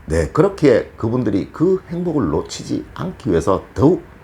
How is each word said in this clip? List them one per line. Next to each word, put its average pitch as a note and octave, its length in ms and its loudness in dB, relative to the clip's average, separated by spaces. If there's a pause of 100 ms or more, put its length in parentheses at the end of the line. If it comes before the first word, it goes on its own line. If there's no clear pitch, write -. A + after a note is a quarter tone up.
네, D#2+ 240 0
그렇기에 D#3 640 2
그분들이 A2 560 -2
그 F#3 280 0 (100)
행복을 D#3+ 400 -2
놓치지 - 640 -6
않기 - 360 -6
위해서 F2 320 0 (100)
더욱 D3+ 300 2 (220)